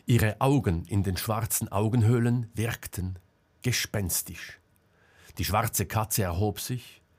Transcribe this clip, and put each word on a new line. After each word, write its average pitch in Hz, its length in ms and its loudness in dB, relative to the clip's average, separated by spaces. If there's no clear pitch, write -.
Ihre 110 340 4
Augen 110 460 2
in 101 180 0
den 92 140 -2
schwarzen 110 520 -2
Augenhöhlen 117 840 2
wirkten 95 640 -6
gespenstisch. - 960 -4
Die 98 60 -4
schwarze 104 420 0
Katze 107 380 0
erhob 95 380 -2
sich, - 400 -10